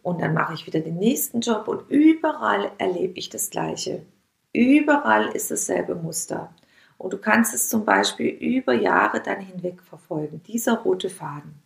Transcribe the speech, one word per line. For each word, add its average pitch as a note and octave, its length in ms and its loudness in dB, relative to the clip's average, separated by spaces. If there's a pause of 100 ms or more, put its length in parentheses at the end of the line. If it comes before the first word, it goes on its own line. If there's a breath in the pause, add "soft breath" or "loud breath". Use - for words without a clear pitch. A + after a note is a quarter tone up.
und - 180 -4
dann D#3 140 0
mache D#3+ 200 0
ich - 120 -12
wieder D#3+ 140 -2
den E3 180 -4
nächsten A#3 420 0
Job A3+ 280 -2
und - 200 -4
überall D4 920 4
erlebe F3+ 400 -2
ich - 120 -10
das - 200 -6
Gleiche. D#3+ 520 -4 (500)
Überall C4 760 4
ist - 240 -6
dasselbe - 420 -2
Muster. E3 580 -8 (460 soft breath)
Und F#3 140 -8
du G3 60 -6
kannst A3+ 360 2
es - 140 -2
zum G#3+ 160 -2
Beispiel G3+ 440 2
über B3+ 460 -2
Jahre G#3 460 2
dann G3+ 200 -4
hinweg F3+ 420 -8
verfolgen, D#3 640 -8
dieser A3+ 320 0
rote F#3+ 320 0
Faden. D3+ 560 -14